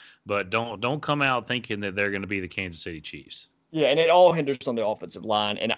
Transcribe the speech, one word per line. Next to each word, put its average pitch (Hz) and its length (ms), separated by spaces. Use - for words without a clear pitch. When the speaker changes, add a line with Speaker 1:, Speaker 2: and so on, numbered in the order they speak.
Speaker 1:
but 101 240
don't, 113 280
don't 131 220
come 147 220
out 127 240
thinking 117 320
that 98 160
they're 101 160
gonna 98 160
be 98 120
the 92 80
Kansas 87 360
City 82 180
Chiefs. - 460
Speaker 2:
Yeah, 151 160
and 147 120
it 165 120
all 180 200
hinders 139 360
on 123 80
the 110 100
offensive 101 400
line, 104 320
and 113 200